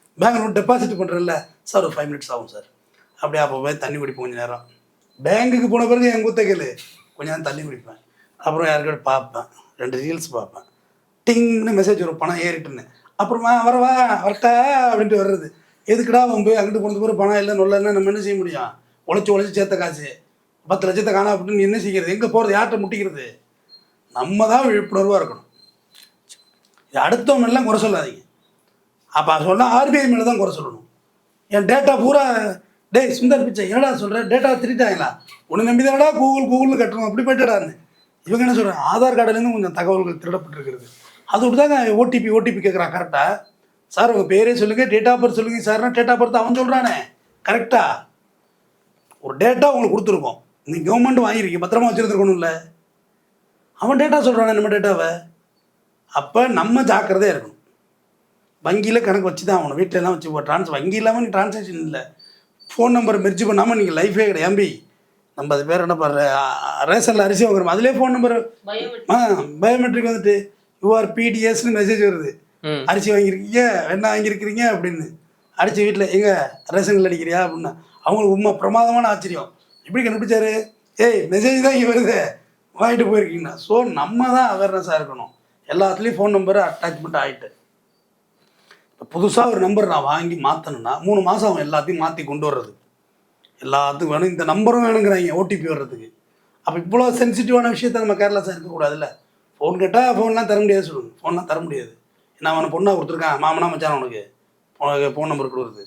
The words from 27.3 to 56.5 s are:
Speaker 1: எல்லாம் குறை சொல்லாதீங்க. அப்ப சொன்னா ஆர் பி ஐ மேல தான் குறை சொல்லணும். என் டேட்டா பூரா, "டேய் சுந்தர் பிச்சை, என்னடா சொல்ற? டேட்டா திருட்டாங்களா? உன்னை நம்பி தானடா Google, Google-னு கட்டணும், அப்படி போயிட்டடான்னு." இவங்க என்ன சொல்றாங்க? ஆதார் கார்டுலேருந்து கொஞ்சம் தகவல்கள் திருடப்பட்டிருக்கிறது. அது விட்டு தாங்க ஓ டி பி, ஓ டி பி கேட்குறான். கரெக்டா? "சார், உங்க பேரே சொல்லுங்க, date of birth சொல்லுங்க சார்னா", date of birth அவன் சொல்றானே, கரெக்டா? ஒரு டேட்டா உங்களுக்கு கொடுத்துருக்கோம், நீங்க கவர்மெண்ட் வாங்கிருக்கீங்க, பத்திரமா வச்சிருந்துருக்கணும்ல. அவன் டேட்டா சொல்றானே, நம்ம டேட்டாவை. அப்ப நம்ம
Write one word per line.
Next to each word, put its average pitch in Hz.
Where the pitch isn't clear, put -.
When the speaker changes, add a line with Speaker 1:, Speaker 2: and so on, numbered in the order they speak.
Speaker 1:
எல்லாம் 247
குறை 214
சொல்லாதீங்க. 170
அப்ப 156
சொன்னா 190
ஆர் 254
பி 285
ஐ 269
மேல 240
தான் 233
குறை 180
சொல்லணும். 127
என் 202
டேட்டா 269
பூரா, 262
"டேய் 254
சுந்தர் 240
பிச்சை, 202
என்னடா 233
சொல்ற? 208
டேட்டா 254
திருட்டாங்களா? 220
உன்னை 202
நம்பி 240
தானடா 277
Google, 269
Google-னு 262
கட்டணும், 214
அப்படி 226
போயிட்டடான்னு." 233
இவங்க 240
என்ன -
சொல்றாங்க? 180
ஆதார் 247
கார்டுலேருந்து 233
கொஞ்சம் 190
தகவல்கள் 175
திருடப்பட்டிருக்கிறது. 147
அது 226
விட்டு 277
தாங்க 240
ஓ 233
டி 247
பி, 226
ஓ 220
டி 214
பி 190
கேட்குறான். 175
கரெக்டா? 170
"சார், 233
உங்க 190
பேரே 226
சொல்லுங்க, 220
date 220
of 247
birth 240
சொல்லுங்க 220
சார்னா", 220
date 240
of 240
birth -
அவன் 240
சொல்றானே, 254
கரெக்டா? 220
ஒரு 135
டேட்டா 247
உங்களுக்கு 233
கொடுத்துருக்கோம், 160
நீங்க 170
கவர்மெண்ட் 254
வாங்கிருக்கீங்க, 208
பத்திரமா 226
வச்சிருந்துருக்கணும்ல. 196
அவன் 254
டேட்டா 294
சொல்றானே, 226
நம்ம 208
டேட்டாவை. 196
அப்ப 220
நம்ம 226